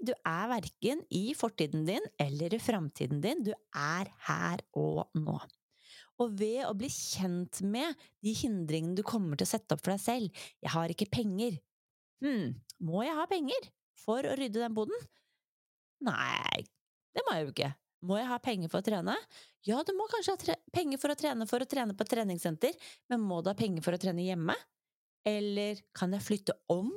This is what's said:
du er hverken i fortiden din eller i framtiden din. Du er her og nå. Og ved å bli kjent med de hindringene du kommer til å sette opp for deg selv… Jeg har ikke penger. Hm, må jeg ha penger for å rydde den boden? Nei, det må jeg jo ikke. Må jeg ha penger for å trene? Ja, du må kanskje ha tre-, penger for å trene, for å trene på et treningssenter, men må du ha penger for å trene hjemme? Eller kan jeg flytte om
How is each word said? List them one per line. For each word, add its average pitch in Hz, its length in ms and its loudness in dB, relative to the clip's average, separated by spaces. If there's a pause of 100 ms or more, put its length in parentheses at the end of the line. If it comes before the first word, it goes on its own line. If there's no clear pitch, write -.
du 247 80 2
er 175 380 -2
hverken 240 500 -2 (100)
i 214 240 0
fortiden 156 520 0
din 240 160 0 (180)
eller 147 320 0
i - 80 0
framtiden 147 600 0
din. 269 200 0
Du 208 100 0 (220)
er 165 360 -2 (180)
her 170 340 0 (160)
og 76 400 0
nå. 156 160 0 (880)
Og 226 160 0
ved 220 280 0
å 214 120 -2
bli 247 120 -2
kjent 180 760 -2
med 262 320 0 (260)
de 220 140 0
hindringene 170 600 0
du 208 80 0
kommer 175 320 0
til 190 80 4
å - 40 0
sette - 240 0
opp 151 80 -2
for 190 120 2
deg 202 80 -2
selv… 233 440 -2 (160)
Jeg 143 120 -2
har 165 200 2
ikke - 160 -2
penger. 214 480 0 (640)
Hm, 214 320 2 (320)
må 175 200 2
jeg 311 120 0
ha 330 120 2
penger 381 380 0 (300)
for 254 280 0
å 269 120 0
rydde 233 240 0
den 226 160 0
boden? 381 280 -2 (1000)
Nei, - 580 0 (500)
det 539 120 0
må 392 80 2
jeg 156 120 0
jo 135 60 -4
ikke. 139 200 0 (340)
Må 196 140 2
jeg 247 100 -2
ha 247 120 -2
penger 185 280 -2
for 175 80 0
å 196 80 -2
trene? 196 280 2 (520)
Ja, 233 160 2
du 370 160 -2
må 427 120 -2
kanskje 392 260 0
ha - 40 -6
tre-, - 200 -2 (140)
penger 185 280 0
for 294 100 2
å 294 60 -4
trene, 247 320 0
for 247 120 2
å 262 60 -6
trene 220 300 0
på 208 80 0
et - 60 -8
treningssenter, 202 800 0 (200)
men 233 140 2
må 180 180 0
du 180 80 2
ha 202 80 0
penger 190 260 2
for 180 120 2
å 175 40 -2
trene 180 260 2
hjemme? 175 280 2 (720)
Eller 208 560 0 (140)
kan 185 180 2
jeg 202 100 -2
flytte - 300 0 (180)
om 196 240 2